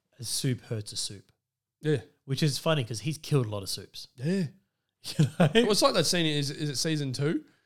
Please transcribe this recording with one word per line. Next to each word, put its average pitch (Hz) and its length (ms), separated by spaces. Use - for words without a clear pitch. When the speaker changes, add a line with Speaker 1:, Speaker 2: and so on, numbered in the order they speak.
Speaker 1:
a 120 40
soup 127 420
hurts 107 260
a 113 40
soup. - 280
Speaker 2:
Yeah. 151 220
Speaker 1:
Which 135 180
is 143 160
funny 151 260
'cause 110 160
he's 151 180
killed 131 280
a 107 40
lot 104 140
of - 40
soups. - 460
Speaker 2:
Yeah. 165 360
Speaker 1:
<laughs> - 680
You 156 60
know? 147 300
Speaker 2:
Well, 226 180
it's 202 100
like 269 120
that 170 120
scene, 170 200
is, 147 240
is 151 180
it 135 80
season 147 360
two, 151 320